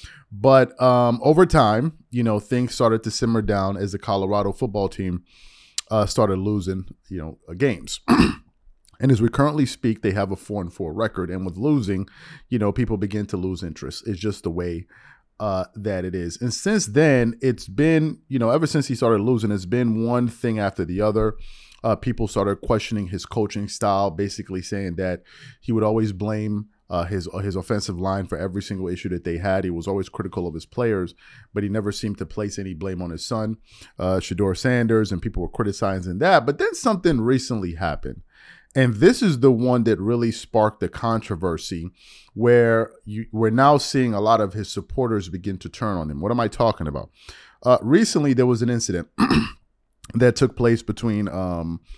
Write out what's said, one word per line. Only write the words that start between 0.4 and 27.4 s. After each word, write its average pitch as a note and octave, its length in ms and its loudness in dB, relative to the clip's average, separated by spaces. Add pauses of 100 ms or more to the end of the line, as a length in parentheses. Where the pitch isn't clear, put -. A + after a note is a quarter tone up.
um, B2 420 4
over D#3 220 6
time, C3+ 540 4 (100)
you A#2+ 140 -2
know, G#2+ 180 2
things B2 340 -2
started A2+ 280 4
to A2+ 80 -4
simmer A#2 320 0
down G2 340 0
as F#2+ 160 -4
the G2 60 -8
Colorado G2 540 -2
football G2+ 360 -2
team, F#2 360 -6 (680)
uh, G#2+ 160 2
started G2 320 2
losing, F#2+ 480 -4 (240)
you F#2+ 80 -8
know, D#2 200 -12 (120)
uh, - 20 -12
games. G#2 520 -4
<clears throat> - 40 -2 (960)
And C3 80 4
as A#2 100 4
we A#2 100 2
currently D3 340 0
speak, A2+ 360 -2
they G2+ 120 0
have G2 180 -2
a F#2+ 60 -4
four G#2 260 -8
and F2 100 -10
four E2 220 -8
record. F#2+ 360 -4
And F#2 140 -6
with F2 120 -8
losing, G2+ 500 0 (420)
you B2 100 -2
know, G#2 120 2
people A2 280 -2
begin G#2 280 -4
to G2+ 120 -6
lose F#2 240 -4
interest. D2+ 440 -12
It's G2 140 -6
just G#2 220 -6
the F2 80 -4
way, F2 360 -6 (520)
uh, F#2+ 260 -4 (100)
that G2 300 -4
it F#2 100 -6
is. F2 240 -6
And A#2+ 140 -4
since G#3 320 -2
then, B2 560 4
it's B2+ 260 0
been, D#3 520 2 (100)
you C3 100 -4
know, A#2 120 2
ever D#3 160 4
since D3 220 0
he B2 60 -2
started A2+ 280 4
losing, A2+ 280 2
it's G2 140 -2
been A2+ 400 0
one A#2+ 240 0
thing A2+ 300 -4
after G2 260 -2
the F2+ 160 -4
other. G#2+ 340 2 (480)
Uh, A#2 140 2
people A2+ 320 -4
started G2+ 280 0
questioning G#2+ 500 -2
his F2+ 180 -8
coaching G#2 440 -4
style, G2 420 0
basically F#2+ 500 -6
saying F#2+ 360 -6
that F#2 260 -4 (400)
he A#2+ 100 -4
would A2 100 2
always A2 300 2
blame, G#2 560 -4 (220)
uh, F2 140 -2
his, F2 280 -4
uh, F2 60 -8
his F#2+ 180 -4